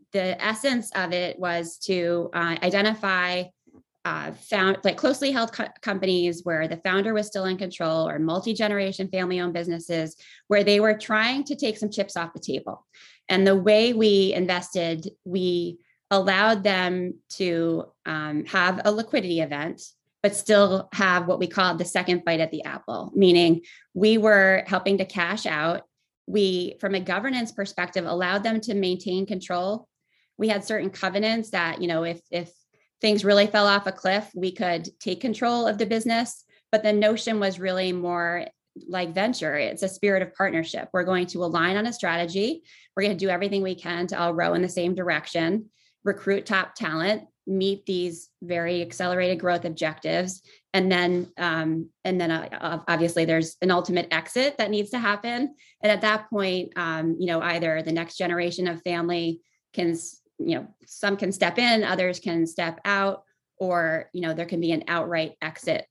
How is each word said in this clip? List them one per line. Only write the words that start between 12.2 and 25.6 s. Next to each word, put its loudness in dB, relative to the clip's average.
the -14
table. -8
And 6
the 8
way 6
we 6
invested, -2
we -2
allowed 4
them 0
to, 0
um, -4
have 2
a 6
liquidity 0
event, -4
but 2
still 4
have 4
what 0
we 0
called 0
the -2
second 0
bite 2
at 0
the -8
apple, -10
meaning 8
we 6
were 6
helping 0
to -2
cash -4
out. 0